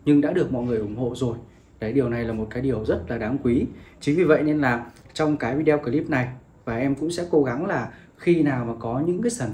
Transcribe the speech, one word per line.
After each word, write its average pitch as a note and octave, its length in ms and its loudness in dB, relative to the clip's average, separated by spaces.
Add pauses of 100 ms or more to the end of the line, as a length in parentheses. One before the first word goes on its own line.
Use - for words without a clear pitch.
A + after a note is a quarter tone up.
nhưng D3 160 6
đã D3 120 0
được F3 200 0
mọi B2 120 -2
người A#2+ 140 0
ủng G#2 180 -6
hộ A#2+ 180 -4
rồi. A#2 220 -2 (440)
Đấy, A2+ 120 -4
điều B2+ 160 2
này A#2 160 -2
là A2+ 80 -4
một A2 180 -4
cái B2 120 -6
điều B2+ 220 -2
rất - 240 0
là A#2 100 -4
đáng A2+ 240 -2
quý. B2 240 2 (340)
Chính C#3+ 160 0
vì F3+ 80 4
vậy D3 180 6
nên D3+ 180 2
là A#2+ 260 0 (260)
trong D3+ 240 0
cái B2+ 200 -2
video D3+ 220 4
clip D3 320 -2
này B2+ 180 0 (360)
và A#2 120 -4
em C#3 180 0
cũng D#3 160 -2
sẽ F3 200 -4
cố D#3 120 6
gắng C3 240 -2
là C#3 220 -2 (280)
khi E3+ 260 4
nào C3 220 2
mà A#2 160 -4
có A#2+ 260 -2
những F3+ 160 0
cái A#3+ 80 0
sản A#2 240 -4